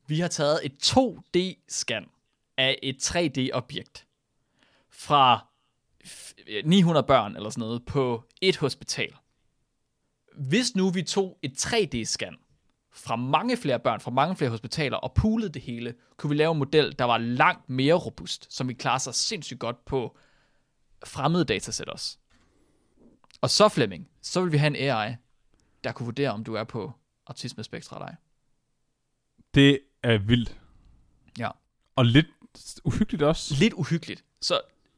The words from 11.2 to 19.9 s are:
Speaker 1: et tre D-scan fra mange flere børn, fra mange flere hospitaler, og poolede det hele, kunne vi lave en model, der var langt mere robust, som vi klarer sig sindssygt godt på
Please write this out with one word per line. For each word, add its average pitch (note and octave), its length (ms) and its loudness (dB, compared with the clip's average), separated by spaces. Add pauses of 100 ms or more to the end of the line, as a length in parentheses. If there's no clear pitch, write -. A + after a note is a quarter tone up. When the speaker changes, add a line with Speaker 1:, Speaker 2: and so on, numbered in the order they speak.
Speaker 1:
et - 160 -8
tre A3+ 340 0
D-scan - 540 -6 (520)
fra - 180 -6
mange D#3 400 0
flere B2+ 220 0
børn, A#2 220 0
fra - 100 -10
mange D3 260 0
flere C3+ 140 0
hospitaler, A#2 460 -4
og - 180 -6
poolede A3 380 2
det B2 100 -12
hele, A#2 320 -8 (220)
kunne D3 140 -4
vi D3 60 0
lave D#3 160 4
en D#3+ 60 0
model, C#3 400 2
der B2+ 60 2
var A#2+ 140 4
langt B2 500 2
mere C3+ 260 2
robust, - 580 -6
som B2+ 160 -4
vi B2 60 -6
klarer B2+ 240 -2
sig C3 160 -6
sindssygt - 460 -4
godt A#2+ 240 -6
på B2+ 320 -6 (880)